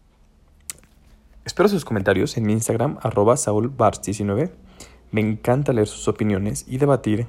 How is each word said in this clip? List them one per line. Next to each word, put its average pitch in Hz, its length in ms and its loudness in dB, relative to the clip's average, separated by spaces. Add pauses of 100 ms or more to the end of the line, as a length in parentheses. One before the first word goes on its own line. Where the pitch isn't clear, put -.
(1400)
Espero - 240 2
sus 202 160 0
comentarios 98 520 0
en 113 100 0
mi 104 60 2
Instagram, 113 500 0
arroba 107 340 2
Saúl 107 320 0
Bars 113 340 0
diecinueve. 104 500 -2 (580)
Me - 100 0
encanta 117 520 0
leer 104 160 2
sus - 180 -8
opiniones 104 640 -2
y 127 100 -6
debatir 120 500 2